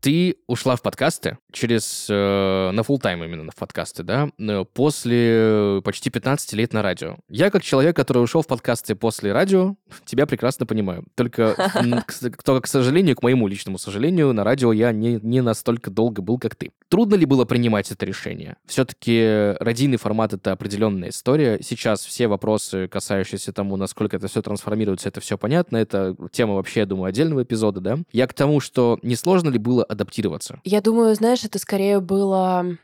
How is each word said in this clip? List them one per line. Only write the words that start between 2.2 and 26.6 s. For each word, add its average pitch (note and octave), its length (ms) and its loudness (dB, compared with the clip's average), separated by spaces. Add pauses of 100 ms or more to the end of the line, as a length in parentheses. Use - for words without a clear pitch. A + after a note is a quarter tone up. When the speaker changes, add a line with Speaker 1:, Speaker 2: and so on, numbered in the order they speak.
Speaker 1:
на A2 120 0
фултайм G2+ 380 -2
именно E2 300 -10
в - 60 -20
подкасты, - 460 -8
да, B2+ 260 -2 (100)
э, G#2 240 -2 (100)
после A2+ 1080 2
почти - 260 -6
пятнадцати C3 460 -4
лет A2+ 160 -2
на A2 100 -2
радио. F2+ 360 -4 (100)
Я, D#3+ 240 2
как G3 120 2
человек, D3+ 340 2
который B2+ 260 4
ушел D#3 180 0
в - 60 -4
подкасты A2+ 480 -4
после G#2+ 380 -2
радио, F#3+ 420 2 (300)
тебя - 200 0
прекрасно B2+ 400 -2
понимаю. G2 380 -4 (120)
Только, A#2+ 420 2
Speaker 2:
<laughs> F#3+ 180 0
Speaker 1:
м, A#2+ 280 2
к - 100 -12
с-, B2 180 -6 (140)
только, C3 160 4
к - 60 -10
сожалению, C#3 500 4
к - 60 -10
моему A#2+ 260 4
личному F#2+ 280 -8
сожалению, C#3 540 0
на G#2+ 140 0
радио B2 260 4
я A2+ 220 4
не, A2+ 280 0
не A#2+ 200 2
настолько A#2 500 -2
долго A2 300 0
был, G#2+ 180 -2
как - 160 -6
ты. - 160 -12 (160)
Трудно G#3 280 4
ли E3+ 100 6
было C3+ 180 4
принимать A2+ 480 2
это G#2 140 -6
решение? - 500 -10 (120)
Все-таки A2 920 2
радийный A#2+ 380 0
формат — A2 360 -2
это F#2+ 200 -4
определенная G2+ 560 -2
история. B2+ 520 0
Сейчас A2+ 440 -2
все - 240 -2
вопросы, G2+ 580 -2
касающиеся G2 640 -6
тому, G2 240 -6
насколько G2 400 -4
это F#2+ 140 -6
все A2+ 120 -4
трансформируется, G#2 680 -2
это - 100 -10
все - 180 -6
понятно. D3 380 0
Это G2 400 0 (160)
тема A2 240 0
вообще, F#2+ 260 -2